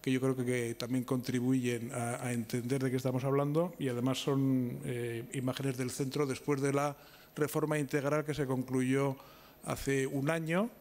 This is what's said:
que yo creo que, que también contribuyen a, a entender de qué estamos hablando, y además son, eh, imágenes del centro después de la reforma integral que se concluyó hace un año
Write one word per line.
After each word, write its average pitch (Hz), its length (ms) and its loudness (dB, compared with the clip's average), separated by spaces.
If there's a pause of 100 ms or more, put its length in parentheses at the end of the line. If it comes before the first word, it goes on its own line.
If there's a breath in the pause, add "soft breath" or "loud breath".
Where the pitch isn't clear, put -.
que 131 120 0
yo 131 80 4
creo 131 160 2
que, 127 80 0
que 120 300 0
también 123 300 -2
contribuyen 123 880 0
a, 120 320 -4
a 123 80 0
entender 120 500 -2
de 131 80 2
qué 127 60 0
estamos 127 280 0
hablando, 147 560 2
y 139 80 0
además 123 300 0
son, 135 680 2
eh, 120 480 -4
imágenes 131 440 -2
del 123 140 -2
centro 143 340 -2
después 135 380 -2
de 139 100 2
la 143 240 0 (380 loud breath)
reforma 151 440 0
integral 143 460 0
que 151 80 -4
se 139 140 0
concluyó 131 720 2 (480 loud breath)
hace 135 420 0
un 139 240 0
año 165 400 0 (100)